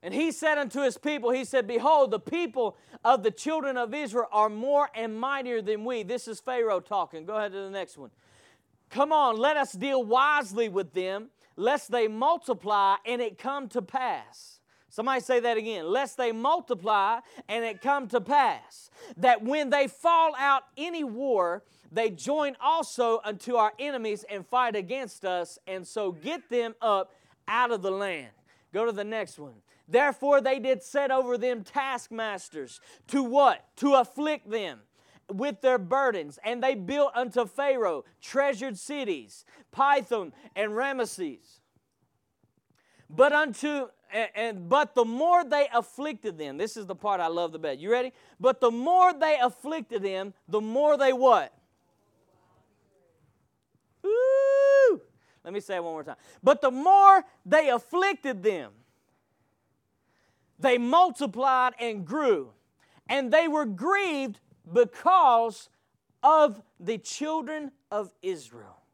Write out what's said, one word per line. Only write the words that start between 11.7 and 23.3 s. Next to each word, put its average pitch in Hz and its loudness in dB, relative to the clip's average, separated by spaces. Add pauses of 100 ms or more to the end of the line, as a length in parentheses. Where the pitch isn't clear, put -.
they 233 0
multiply 214 0
and 240 -6
it 214 -6
come 269 -8
to 240 -6
pass." 190 -8 (300)
Somebody 247 -4
say 254 0
that 233 0
again. 214 -6
"Lest 226 -2
they 240 -2
multiply 220 0 (300)
and 226 -4
it 220 -8
come 277 -2
to 226 0
pass, 214 -2 (260)
that 226 4
when 277 -2
they 277 2
fall 330 2
out 269 2 (140)
any 330 -8
war, 214 -2 (260)
they 220 0
join 277 -4
also 247 0
unto 214 -6